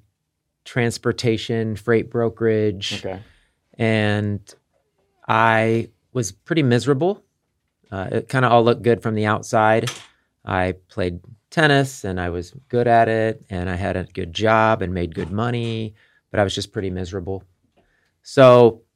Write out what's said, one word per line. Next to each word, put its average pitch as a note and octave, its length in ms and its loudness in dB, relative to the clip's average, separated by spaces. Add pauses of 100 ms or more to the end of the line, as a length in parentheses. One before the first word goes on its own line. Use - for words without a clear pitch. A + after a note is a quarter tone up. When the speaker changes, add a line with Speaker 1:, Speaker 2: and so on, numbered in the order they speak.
(640)
Speaker 1:
transportation, A2+ 1120 -2
freight A2+ 320 0
brokerage. G#2+ 960 -2
Speaker 2:
Okay. F#2+ 160 -10 (540)
Speaker 1:
And G#2 680 -2 (880)
I A2+ 640 2 (220)
was A2+ 180 -4
pretty D#3+ 320 -4
miserable. C3+ 640 0 (680)
Uh, F#2+ 220 -8
it A2+ 160 -4
kinda B2+ 200 0
all A#2 160 6
looked A#2 180 2
good A2+ 200 0
from A2 140 -4
the G#2+ 100 -2
outside. A2 640 0 (540)
I F#2 320 -4 (100)
played F2+ 320 -6 (320)
tennis C#3 540 0
and F#2 160 -6
I F2 100 -4
was F2 220 -8 (160)
good A#2+ 180 0
at A#2 220 4
it A2 420 -2
and F2+ 180 -6
I F#2 60 -4
had F#2 220 -4
a F#2 80 -6
good F2 280 -10
job A2 500 2
and F2+ 120 -4
made E2+ 220 -4
good F2+ 160 -6
money, A2+ 640 -6 (340)
but G2 80 -2
I G#2 60 2
was F#2+ 100 -2
just - 180 -8
pretty F#2+ 180 -6
miserable. F#2 520 -8 (800)
So B2 600 6 (140)